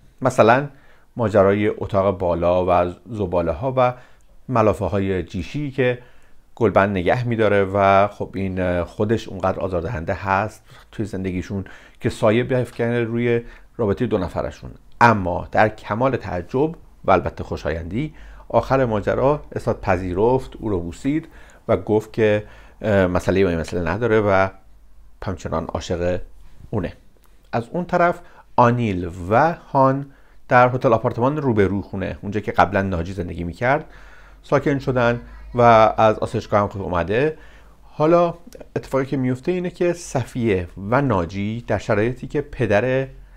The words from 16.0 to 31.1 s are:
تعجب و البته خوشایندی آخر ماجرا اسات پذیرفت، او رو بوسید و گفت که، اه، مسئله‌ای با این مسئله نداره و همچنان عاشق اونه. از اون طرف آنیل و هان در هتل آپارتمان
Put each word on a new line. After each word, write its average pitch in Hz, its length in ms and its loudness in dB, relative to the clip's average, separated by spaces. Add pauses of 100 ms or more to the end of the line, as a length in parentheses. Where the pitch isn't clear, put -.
تعجب 104 580 -4 (300)
و 98 60 2
البته 90 340 2
خوشایندی 82 720 -6 (340)
آخر 131 360 2
ماجرا 113 580 0 (100)
اسات - 280 -4
پذیرفت، 95 800 0
او - 80 -6
رو 95 120 0
بوسید 139 480 -4 (400)
و 110 80 4
گفت 104 360 0
که، 107 320 2 (380)
اه، 98 240 4
مسئله‌ای 90 380 2
با 90 60 2
این 85 80 -2
مسئله 82 320 -4
نداره 110 300 2
و 95 280 4 (760)
همچنان 85 400 -6
عاشق 87 560 -4 (500)
اونه. 92 220 -4 (600)
از 120 200 -4
اون 175 120 -4
طرف 175 360 0 (360)
آنیل 113 540 2 (200)
و 143 220 4
هان 139 540 0 (420)
در 123 200 6
هتل 123 240 2
آپارتمان 120 440 0